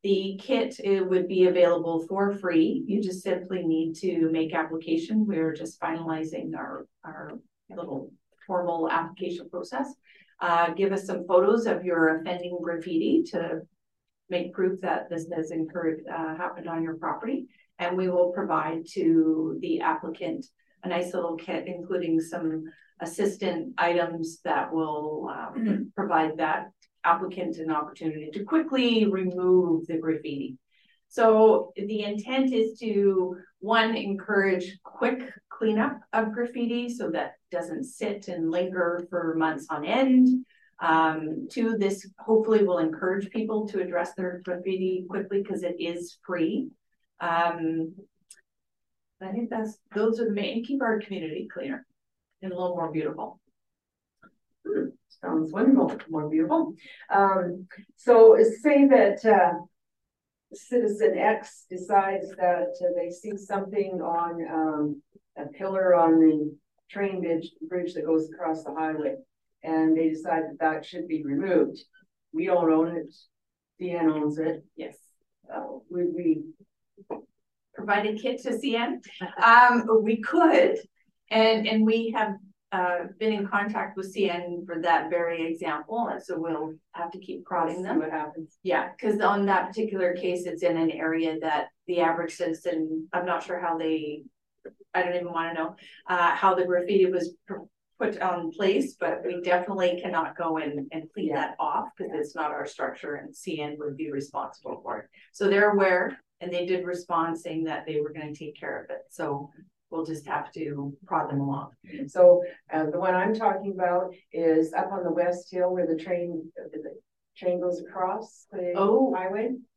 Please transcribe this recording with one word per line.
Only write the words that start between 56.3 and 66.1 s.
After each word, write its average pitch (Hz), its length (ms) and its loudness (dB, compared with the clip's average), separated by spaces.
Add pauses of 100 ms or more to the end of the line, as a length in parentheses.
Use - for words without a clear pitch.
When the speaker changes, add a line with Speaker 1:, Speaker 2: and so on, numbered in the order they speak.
Speaker 2:
Um, 190 580 2 (280)
so 226 400 12 (240)
say 277 260 8
that, 208 380 6
uh, 185 300 6 (1000)
citizen 214 640 2
X - 540 0
decides 190 640 2
that, 175 440 2
uh, 175 160 2
they 170 140 -4
see 202 260 -10
something 196 680 -4
on, 170 460 -2
um, 151 540 -2 (340)
a - 100 -10
pillar 190 480 2
on 165 240 6